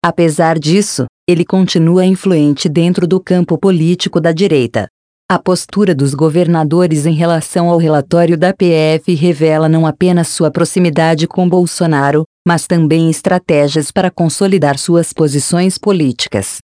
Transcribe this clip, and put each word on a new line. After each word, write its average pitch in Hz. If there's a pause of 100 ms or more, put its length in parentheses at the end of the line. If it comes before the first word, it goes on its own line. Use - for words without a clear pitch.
Apesar 165
disso, 156 (240)
ele 175
continua 180
influente 170
dentro 175
do 180
campo 180
político 175
da 165
direita. 143 (420)
A 180
postura 185
dos 139
governadores 160
em 165
relação 170
ao 175
relatório 165
da 180
P 175
F 156
revela 156
não 160
apenas 175
sua 156
proximidade 165
com 180
Bolsonaro, 160 (240)
mas 170
também 165
estratégias 156
para 185
consolidar 165
suas 170
posições 160
políticas. 143